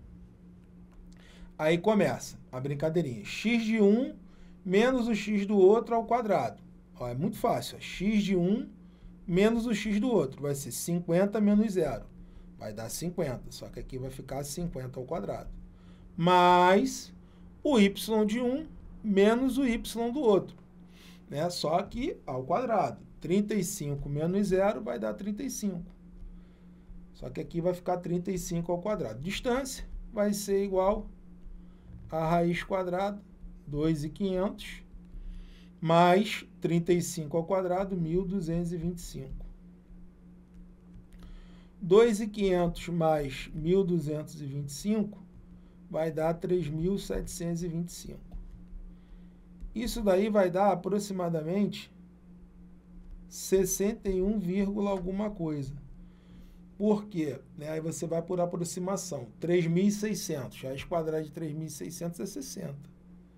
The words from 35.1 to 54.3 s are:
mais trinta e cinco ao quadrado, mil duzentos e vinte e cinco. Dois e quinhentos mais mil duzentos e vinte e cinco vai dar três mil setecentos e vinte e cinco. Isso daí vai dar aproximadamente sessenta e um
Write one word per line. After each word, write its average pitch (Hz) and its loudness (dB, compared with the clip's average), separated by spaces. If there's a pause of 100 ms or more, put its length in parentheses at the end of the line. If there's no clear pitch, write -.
mais 175 6 (140)
trinta 170 2
e 175 4
cinco 160 -4
ao 165 0
quadrado, 185 0
mil 170 0
duzentos 175 -2
e 180 -4
vinte 175 -4
e - -14
cinco. 139 -12 (2500)
Dois 208 8
e 226 -4
quinhentos 180 0
mais 156 0
mil 175 2
duzentos 151 -2
e 147 -8
vinte 139 -8
e - -12
cinco 208 -2 (680)
vai 160 -2
dar 160 0
três 170 0
mil 160 0
setecentos 170 -4
e 180 -4
vinte 170 -4
e - -16
cinco. - -14 (1400)
Isso 233 -4
daí 202 4
vai 202 4
dar 196 4
aproximadamente 180 -2 (1400)
sessenta 196 0
e 185 2
um 208 0